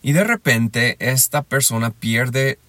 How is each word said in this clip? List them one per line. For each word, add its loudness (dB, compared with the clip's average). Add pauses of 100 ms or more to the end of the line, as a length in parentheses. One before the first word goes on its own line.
Y 0
de 4
repente 0
esta 0
persona -2
pierde -2 (100)